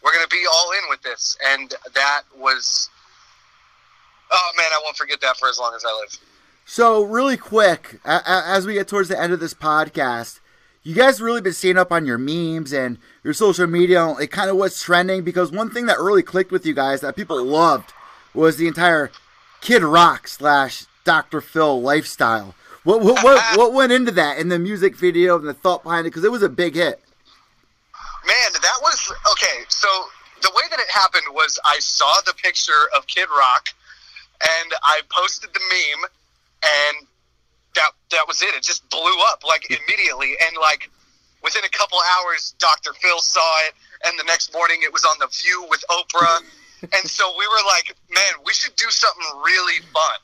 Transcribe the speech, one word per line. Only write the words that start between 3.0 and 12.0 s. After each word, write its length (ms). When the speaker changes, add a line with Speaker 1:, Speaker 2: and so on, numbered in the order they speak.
Speaker 1:
oh 260
man, 140
I 120
won't 140
forget 240
that 160
for 100
as 120
long 160
as 100
I 80
live. 240
Speaker 2:
So 380
really 340
quick, 680
a-, 220
a-, 220
as 180
we 80
get 140
towards 200
the 120
end 120
of 80
this 140
podcast, 840
you 120
guys 260
really 200
been 120
staying 240
up 140
on 140